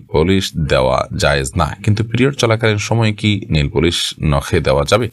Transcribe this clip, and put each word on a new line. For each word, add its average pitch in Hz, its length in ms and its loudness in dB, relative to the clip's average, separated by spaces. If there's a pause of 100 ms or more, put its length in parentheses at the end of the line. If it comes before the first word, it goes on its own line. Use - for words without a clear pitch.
(120)
পলিশ 92 400 2 (180)
দেওয়া 65 380 2 (100)
জায়েজ 69 380 0
না, 85 280 -2
কিন্তু 107 200 0
পিরিয়ড 123 320 0
চলাকালীন 113 420 0
সময়ে 110 360 -2
কি 104 360 0
নেল 73 200 2
পলিশ 78 520 -2
নখে 76 380 0
দেওয়া 71 280 0
যাবে? 110 260 2